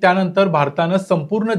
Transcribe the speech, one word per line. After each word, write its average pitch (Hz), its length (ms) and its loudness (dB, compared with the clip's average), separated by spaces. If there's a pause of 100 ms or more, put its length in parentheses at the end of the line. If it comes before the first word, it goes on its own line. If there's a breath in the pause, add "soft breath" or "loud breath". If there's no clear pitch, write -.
त्यानंतर 190 460 2
भारतानं 165 500 0
संपूर्ण 196 600 -2